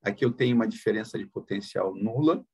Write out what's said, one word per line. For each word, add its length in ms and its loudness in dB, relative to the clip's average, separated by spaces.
a 80 0
que 120 -2
eu 80 4
tenha 220 2
uma 140 4
diferença 500 -2
de 80 -6
potencial 720 -6
nula 580 0